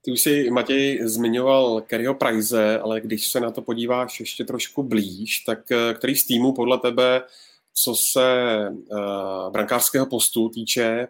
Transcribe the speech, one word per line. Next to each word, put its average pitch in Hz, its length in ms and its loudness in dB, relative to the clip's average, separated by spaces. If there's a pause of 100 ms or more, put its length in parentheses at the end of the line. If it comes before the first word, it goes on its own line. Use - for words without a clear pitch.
Ty 127 80 -4
už 120 80 -2
jsi, 143 300 2
Matěj, 135 540 0
zmiňoval 117 760 2
Kerryho 120 340 -2
Price, 110 640 2
ale 110 220 -2
když 110 280 -4
se 127 120 0
na 117 100 -2
to 127 120 -8
podíváš 123 580 -4
ještě 117 240 -8
trošku 127 380 -6
blíž, 107 580 -2
tak, 110 320 -6
eh, 117 220 2
který 131 220 -2
z - 100 2
týmů 127 260 2
podle 123 260 2
tebe, 127 440 2 (520)
co 117 200 0
se, 123 640 2
eh, 98 920 -4
brankářského 120 560 0
postu 113 420 0
týče, 117 600 -2